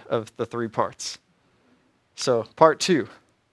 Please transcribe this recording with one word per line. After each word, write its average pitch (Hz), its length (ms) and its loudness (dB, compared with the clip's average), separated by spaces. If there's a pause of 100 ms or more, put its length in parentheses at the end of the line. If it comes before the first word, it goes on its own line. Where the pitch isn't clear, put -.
of 110 260 -6
the 117 100 -6
three 117 220 -6
parts. - 520 -6 (960)
So 117 400 -2
part 160 240 6
two, 156 280 0 (460)